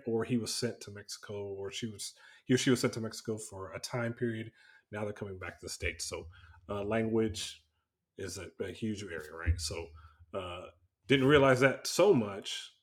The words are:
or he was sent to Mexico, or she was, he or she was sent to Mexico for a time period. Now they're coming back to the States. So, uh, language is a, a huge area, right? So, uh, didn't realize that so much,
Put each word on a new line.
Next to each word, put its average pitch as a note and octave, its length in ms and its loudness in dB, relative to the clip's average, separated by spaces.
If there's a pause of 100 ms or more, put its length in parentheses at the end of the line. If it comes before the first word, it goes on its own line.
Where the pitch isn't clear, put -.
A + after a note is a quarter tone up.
or A2+ 180 0
he B2 140 0
was G#2+ 160 -4
sent A#2 260 -4
to - 100 -14
Mexico, G2+ 440 -12
or G2 360 -6
she - 160 -6
was, G#2 280 -10 (320)
he C3 80 4
or B2+ 40 6
she C3+ 120 4
was A#2+ 100 6
sent A#2+ 140 0
to A#2 60 -6
Mexico A2 360 -6
for F#2+ 360 -12
a G2 60 -8
time A#2 360 -6
period. A2 360 -4 (400)
Now G#2+ 140 -6
they're G#2 80 -4
coming G2 260 -10
back F2 220 -12
to F2+ 60 -14
the E2 40 -10
States. - 360 -4
So, D#2+ 200 -8 (420)
uh, G2+ 140 -4
language A2 800 0 (540)
is F#2+ 220 -8
a, F2 100 -10 (160)
a F#2+ 60 -6
huge G#2 320 -4
area, D#2+ 360 -10
right? E2+ 220 0
So, E2 280 -6 (440)
uh, F2+ 340 -8 (420)
didn't C3+ 180 6
realize C3+ 340 8
that C3 260 4
so F#3 280 8
much, G#2 560 -2 (120)